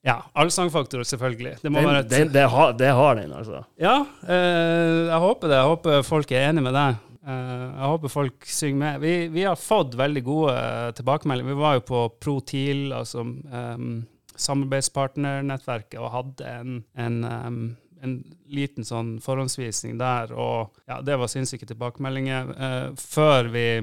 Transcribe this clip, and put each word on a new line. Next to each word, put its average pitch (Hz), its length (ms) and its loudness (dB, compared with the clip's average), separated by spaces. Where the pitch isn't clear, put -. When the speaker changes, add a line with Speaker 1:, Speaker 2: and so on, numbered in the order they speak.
Speaker 1:
Ja, 127 160 2
allsangfaktor 156 720 2
selvfølgelig. 123 560 -4
Det 151 140 -4
må 143 80 4
Speaker 2:
Den, 147 80 6
Speaker 1:
være 139 160 4
Speaker 2:
den, 131 260 4
det 139 160 8
har, 127 260 6
det 127 200 4
har 131 240 6
den, 80 180 -6
altså. 107 380 -10
Speaker 1:
Ja, 196 240 2
eh, 170 880 2
jeg 165 100 2
håper 180 320 2
det. 139 80 6
Jeg 131 80 6
håper 156 380 4
folk 151 260 0
er 131 160 2
enige 156 160 2
med 131 140 0
deg. 135 240 2
Eh, 127 420 -8
jeg 131 260 -6
håper 156 220 -2
folk 139 340 -4
synger 139 320 -2
med. 143 240 -2
Vi, 165 120 2
vi 165 140 -2
har 190 160 0
fått 151 400 0
veldig 139 240 0
gode, 143 320 2
eh, 120 380 -4
tilbakemeldinger. 131 580 -2
Vi 139 80 -2
var 151 160 4
jo 120 80 2
på 120 220 0
Pro 143 260 -4
til, 139 520 -2
altså, 120 320 -8
ehm, 120 420 -8
samarbeidspartnernettverket, 139 1120 -4
og 117 140 -8
hadde 127 340 -8
en, 123 320 -10
en, 117 300 0
ehm, 117 380 -4
en 131 140 -4
liten 139 400 -4
sånn 113 360 -6
forhåndsvisning 127 800 -4
der, 120 340 -2
og 120 420 -4
ja, 123 180 -10
det 139 160 0
var 120 120 -2
sinnssyke 131 360 -6
tilbakemeldinger. 131 880 -6
Eh, 131 400 -6
før 135 560 4
vi 117 160 0